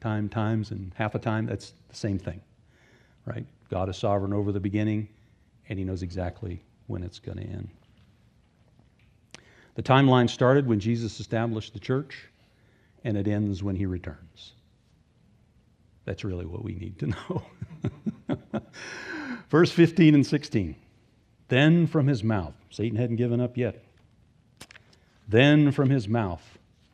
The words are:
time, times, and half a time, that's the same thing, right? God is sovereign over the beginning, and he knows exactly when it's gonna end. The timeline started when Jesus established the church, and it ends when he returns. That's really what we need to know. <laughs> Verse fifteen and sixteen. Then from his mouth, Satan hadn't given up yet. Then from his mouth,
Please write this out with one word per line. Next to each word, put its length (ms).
time, 280
times, 420
and 240
half 220
a 20
time, 280
that's 280
the 80
same 220
thing, 220
right? 180
God 180
is 80
sovereign 360
over 200
the 80
beginning, 480
and 100
he 60
knows 180
exactly 600
when 160
it's 160
gonna 240
end. 260
The 80
timeline 480
started 360
when 140
Jesus 400
established 540
the 60
church, 480
and 160
it 100
ends 340
when 140
he 80
returns. 680
That's 180
really 220
what 180
we 120
need 240
to 80
know. 340
<laughs> 340
Verse 200
fifteen 440
and 120
sixteen. 500
Then 380
from 200
his 180
mouth, 300
Satan 260
hadn't 200
given 220
up 200
yet. 260
Then 440
from 180
his 180
mouth, 500